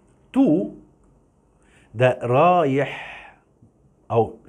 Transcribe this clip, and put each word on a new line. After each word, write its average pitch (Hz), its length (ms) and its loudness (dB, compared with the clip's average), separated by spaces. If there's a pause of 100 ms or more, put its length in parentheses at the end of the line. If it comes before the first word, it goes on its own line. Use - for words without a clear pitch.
(320)
تو 208 420 2 (1200)
ده 123 280 0
رايح 143 960 0 (920)
أهو، 110 240 0 (140)